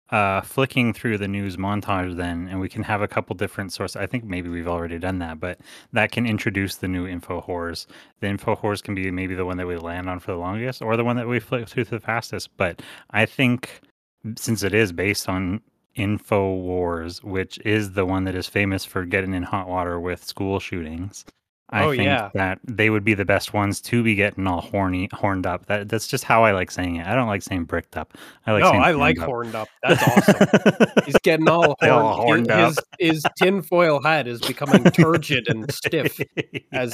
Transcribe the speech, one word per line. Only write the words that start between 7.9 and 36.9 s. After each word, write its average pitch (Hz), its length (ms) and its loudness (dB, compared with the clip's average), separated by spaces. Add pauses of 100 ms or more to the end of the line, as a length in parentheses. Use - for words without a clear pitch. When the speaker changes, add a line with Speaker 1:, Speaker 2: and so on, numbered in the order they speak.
Speaker 1:
The 104 80 -2
info 98 260 -2
whores 104 280 -4
can 104 120 -6
be 95 160 -4
maybe 92 240 -4
the 90 120 -4
one 90 100 -4
that 90 100 -6
we 90 100 -4
land 85 320 -8
on 90 120 -6
for - 120 -10
the 87 60 -4
longest, 107 440 -6
or 113 140 0
the 117 80 0
one 120 120 0
that 120 100 -4
we 120 140 0
flick 117 280 -6
through 123 160 -2
the 117 140 -8
fastest. - 580 -6
But 87 260 -2 (280)
I 107 160 2
think, - 540 0 (560)
since 107 260 -2
it 95 120 0
is 107 180 4
based 92 360 -2
on 95 340 -2 (680)
InfoWars, 90 960 -2
which 92 400 -6
is 104 280 0
the 92 120 0
one 92 200 0
that 95 100 -2
is 92 120 -4
famous 98 380 0
for 95 200 -6
getting 95 300 -2
in 90 80 -2
hot 92 260 -4
water 87 300 -2
with 87 260 -6
school 98 360 -4
shootings, 85 640 -10 (460)
I 113 140 2
Speaker 2:
Oh, 156 60 2
Speaker 1:
think 131 140 0
Speaker 2:
yeah. 127 280 0
Speaker 1:
that 95 320 0
they 107 240 2
would 107 160 2
be 107 80 4
the 98 140 0
best 98 260 0
ones 101 300 0
to 120 200 0
be 113 120 2
getting 101 320 0
all 87 160 -2
horny, 95 500 -2
horned 95 340 -2
up. 90 200 -4
That, 104 240 -2
that's 113 180 -4
just - 160 -4
how 113 180 6
I 110 100 8
like 92 180 0
saying 87 260 -4
it. 85 100 -8
I 101 80 -2
don't 127 120 2
like 101 160 -2
saying 87 220 -4
bricked 82 320 -6
up. - 180 -10 (320)
I 113 60 2
like 107 100 4
Speaker 2:
No, 185 80 8
Speaker 1:
saying 127 120 6
Speaker 2:
I 139 100 6
Speaker 1:
horned 151 80 2
Speaker 2:
like 147 200 4
Speaker 1:
up. - 60 -2
Speaker 2:
horned 120 280 -4
up. 110 140 -6 (140)
That's - 200 4
awesome. - 440 6 (500)
Speaker 1:
<laughs> - 80 4
Speaker 2:
He's 139 180 2
getting 160 240 4
all 160 360 4
Speaker 1:
They - 80 6
all 113 240 4
Speaker 2:
horned. 117 340 2
Speaker 1:
horned - 20 2
up. 113 240 4 (240)
Speaker 2:
His, 165 140 2 (100)
his - 80 -10
Speaker 1:
<laughs> - 60 -18
Speaker 2:
tinfoil 175 640 2
hat 151 240 2
is 120 140 -6
becoming 139 440 4
turgid 160 640 2
and 113 220 -4
stiff - 480 -2 (280)
Speaker 1:
<laughs> - 260 -14
Speaker 2:
as 127 220 -4